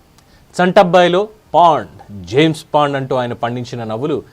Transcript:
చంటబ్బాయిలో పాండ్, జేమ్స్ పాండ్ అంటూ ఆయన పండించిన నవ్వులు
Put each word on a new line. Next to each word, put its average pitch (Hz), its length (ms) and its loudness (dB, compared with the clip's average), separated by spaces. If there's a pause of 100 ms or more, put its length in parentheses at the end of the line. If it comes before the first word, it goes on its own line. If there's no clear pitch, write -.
(540)
చంటబ్బాయిలో 180 720 2 (260)
పాండ్, 113 720 0
జేమ్స్ 156 380 0 (100)
పాండ్ 143 220 0
అంటూ 135 200 -4
ఆయన 123 160 -4
పండించిన 120 520 -8
నవ్వులు 113 380 -6 (100)